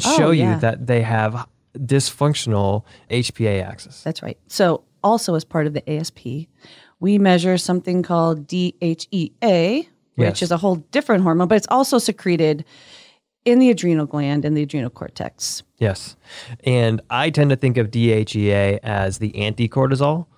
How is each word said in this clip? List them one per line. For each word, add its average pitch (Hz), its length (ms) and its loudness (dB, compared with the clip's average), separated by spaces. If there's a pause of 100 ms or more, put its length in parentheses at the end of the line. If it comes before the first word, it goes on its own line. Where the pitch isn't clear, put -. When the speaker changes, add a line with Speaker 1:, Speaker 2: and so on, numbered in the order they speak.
Speaker 1:
Oh, 285 120 4
Speaker 2:
show 160 140 4
you 151 120 4
Speaker 1:
yeah. 110 160 2
Speaker 2:
that 120 280 -2
they 120 140 2
have 110 460 -2 (300)
dysfunctional 117 1080 -2 (260)
H 120 240 -2
P 113 140 -2
A 98 140 0
axis. - 420 -14
Speaker 1:
That's 160 200 -8
right. - 140 -12 (100)
So 175 360 0 (200)
also 208 320 0
as 156 80 -2
part 156 240 -2
of 147 60 -4
the 147 180 -6
A 151 80 -4
S 160 160 -10
P, 135 320 -12 (540)
we 202 160 2
measure 185 400 4
something 180 460 -2
called 165 440 0
D 180 340 -2
H 165 300 -4
E 175 200 -4 (120)
A, 202 440 2 (280)
which 120 120 2
Speaker 2:
Yes. - 160 -4
Speaker 1:
is 170 80 -4
a 175 60 0
whole 185 180 0 (160)
different 233 320 0
hormone, 175 240 2
but 214 80 4
it's 208 140 0
also 254 280 2
secreted 165 680 0 (800)
in 240 140 6
the 254 100 8
adrenal 165 360 2
gland 143 400 -2
and 151 100 0
the 151 80 0
adrenal 143 260 -4
cortex. - 760 -12 (140)
Speaker 2:
Yes. - 380 -2 (480)
And 117 460 2
I 135 200 0
tend 147 200 2
to 135 80 4
think 127 200 0
of 110 140 0
D 117 200 2
H 107 240 0
E 104 160 2
A 101 320 2
as 98 340 -2
the 107 180 -6
anti-cortisol. 131 920 -2 (100)